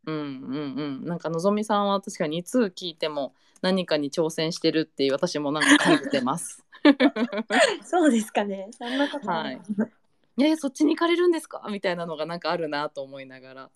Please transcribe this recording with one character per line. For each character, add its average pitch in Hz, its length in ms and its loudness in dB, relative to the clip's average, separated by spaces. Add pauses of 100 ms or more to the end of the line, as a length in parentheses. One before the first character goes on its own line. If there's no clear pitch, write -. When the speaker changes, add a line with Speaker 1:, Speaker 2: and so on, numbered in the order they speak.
Speaker 1:
う 156 60 -6
ん 156 40 -2
う - 20 -4
ん 139 840 -6
う - 20 -10
ん。 - 20 -8
な 170 100 -4
ん 165 40 -8
か 160 100 -6
の 165 100 -2
ぞ 196 120 2
み 208 120 0
さ 214 140 0
ん 202 100 2
は 196 140 0
確 - 160 -12
か 165 100 0
に 156 100 -4
い 175 60 -6
つ 214 320 0
聞 180 140 -10
い 156 60 -14
て 160 140 -4
も 143 240 -4 (280)
何 190 240 2
か 156 120 2
に 143 140 -2
挑 160 180 0
戦 160 220 -2
し - 80 -8
て 165 120 4
る 156 100 2
っ 151 40 -2
て - 200 -2
い 135 40 2
う 135 40 2
私 151 260 -2
も 143 120 -2
な 151 100 -2
ん - 20 0
か 277 140 6
感 294 200 4
じ 269 120 -6
て 277 120 0
ま 175 160 -2
す。 - 280 -14 (180)
Speaker 2:
<laughs> 269 1000 2
そ 330 220 2
う 269 40 6
で 233 80 4
す 214 120 -6
か 220 120 0
ね。 196 240 -6 (100)
そ 240 80 -12
ん 247 120 -4
な 285 120 0
こ 285 100 -8
と 208 80 -8
な 160 260 -2
い。 - 20 -10
Speaker 1:
は - 60 -16
い。 - 0 - (760)
「え 302 140 6
ー、 311 40 0
そ 285 100 -6
っ - 40 -2
ち - 120 0
に 311 140 4
行 - 20 -10
か 339 80 2
れ 339 80 4
る 359 120 4
ん 349 40 6
で 320 80 2
す - 80 -12
か？」 - 240 -14
み 202 80 -6
た 190 120 -2
い 175 40 -2
な 170 100 -6
の 160 120 -8
が 156 80 -4
な 170 120 -8
ん - 20 -8
か 156 120 -2
あ 175 60 0
る 160 100 -4
な 147 220 -4
と 139 120 -10
思 135 200 -14
い 135 40 -16
な 131 140 -20
が 131 140 -20
ら 131 220 -18